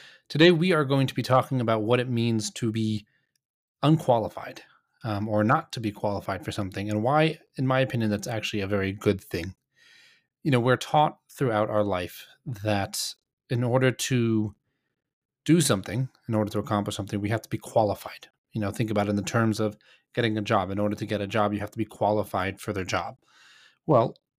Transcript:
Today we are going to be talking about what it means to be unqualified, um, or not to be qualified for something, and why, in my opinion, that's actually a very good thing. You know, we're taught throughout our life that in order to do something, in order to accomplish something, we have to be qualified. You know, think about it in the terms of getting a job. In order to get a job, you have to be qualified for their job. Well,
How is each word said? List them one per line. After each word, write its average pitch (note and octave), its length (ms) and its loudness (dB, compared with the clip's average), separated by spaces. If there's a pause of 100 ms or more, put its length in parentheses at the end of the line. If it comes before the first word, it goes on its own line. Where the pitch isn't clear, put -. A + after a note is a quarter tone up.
(280)
Today E3 220 6
we F3+ 220 4
are D#3 120 2
going C3+ 220 2
to - 80 -4
be C3 80 -2
talking B2+ 380 2
about A2+ 240 2
what B2 160 2
it B2 80 -2
means A#2 460 0
to A2+ 180 -2
be A2 340 -2 (760)
unqualified, B2+ 800 0 (420)
um, G#2+ 240 -4
or G#2+ 160 2
not C#3+ 260 2
to - 100 -10
be A2 120 -4
qualified G2 520 -4
for G#2+ 60 -8
something, G2+ 400 -6
and G#2+ 140 -2
why, D#3 340 2 (180)
in C#3 80 -2
my C3 140 2
opinion, A#2+ 320 0
that's G2+ 160 -2
actually G#2+ 340 -6
a G2 60 -4
very G2 260 0
good G2+ 300 0
thing. F#2 320 -8 (880)
You D#3 80 0
know, B2+ 80 4
we're B2 180 4
taught D3+ 420 0 (120)
throughout A2 400 0
our G#2+ 140 2
life F2+ 420 -4 (180)
that G2+ 680 -4 (340)
in B2 140 -2
order B2 300 2
to A2+ 640 0 (880)
do E3 160 4
something, A#2+ 480 0 (180)
in A2+ 80 -2
order G#2+ 160 0
to G#2 80 -4
accomplish G#2 380 -2
something, G2+ 240 -6
we G2+ 80 -4
have A2 140 -2
to - 60 -20
be G#2+ 100 -6
qualified. - 680 -2 (260)
You A2 100 -6
know, G2 100 -4
think A2 180 -4
about G2+ 160 0
it G#2+ 40 -2
in G2+ 60 0
the G2+ 60 -2
terms A2+ 380 0
of G#2+ 160 -2 (360)
getting A2+ 240 -2
a G#2+ 60 -2
job. G2 300 0
In G2+ 80 -4
order G#2 160 -2
to A2 100 -8
get G#2 140 -2
a G2+ 80 -6
job, G#2 240 0
you G2+ 80 -2
have G2+ 100 -6
to - 80 -12
be A2 60 -2
qualified G2+ 760 -2
for A2 120 -6
their F#2+ 100 -4
job. F#2+ 320 -6 (720)
Well, B2+ 300 2 (220)